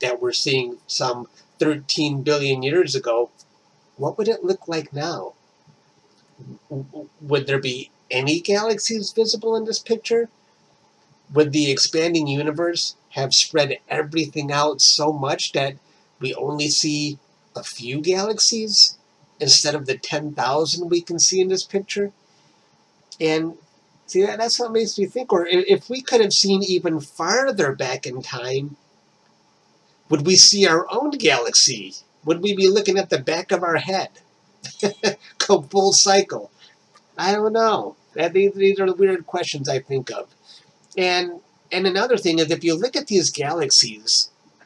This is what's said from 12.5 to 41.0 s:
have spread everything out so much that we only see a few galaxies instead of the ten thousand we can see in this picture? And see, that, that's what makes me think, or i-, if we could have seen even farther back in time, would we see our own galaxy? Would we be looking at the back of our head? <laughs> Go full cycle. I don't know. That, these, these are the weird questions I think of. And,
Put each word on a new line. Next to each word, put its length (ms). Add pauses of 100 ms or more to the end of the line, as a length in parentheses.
have 220
spread 460 (100)
everything 640
out 300
so 320
much 400
that 240 (420)
we 160
only 320
see 540 (340)
a 80
few 400
galaxies 960 (420)
instead 340
of 120
the 100
ten 380
thousand 560
we 100
can 180
see 220
in 80
this 160
picture? 480 (1080)
And 360 (500)
see, 220
that, 100
that's 240
what 120
makes 260
me 80
think, 260
or 140
i-, 200
if 220
we 140
could 180
have 140
seen 280
even 380
farther 760
back 320
in 140
time, 560 (1300)
would 160
we 100
see 300
our 240
own 220
galaxy? 800 (320)
Would 160
we 120
be 140
looking 300
at 100
the 100
back 320
of 120
our 160
head? 320 (720)
<laughs> 560
Go 240
full 320
cycle. 560 (640)
I 160
don't 220
know. 420 (160)
That, 220
these, 180
these 260
are 80
the 60
weird 340
questions 400
I 120
think 320
of. 180 (680)
And, 420 (320)